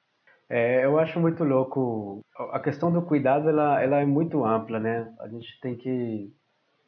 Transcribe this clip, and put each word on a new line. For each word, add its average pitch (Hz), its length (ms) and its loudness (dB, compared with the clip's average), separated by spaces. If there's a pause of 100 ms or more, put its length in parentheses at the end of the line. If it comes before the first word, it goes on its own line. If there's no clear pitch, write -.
(500)
É, 120 340 2
eu 143 160 4
acho 160 180 0
muito 165 280 2
louco. 123 760 0 (320)
A 123 80 -4
questão 165 320 -2
do 170 100 2
cuidado, 147 460 2
ela, 151 340 2
ela 143 200 2
é 147 40 2
muito 147 380 2
ampla, 110 380 0
né? 113 360 -4
A - 120 -14
gente 117 320 -16
tem 123 140 -6
que, 117 540 -6 (580)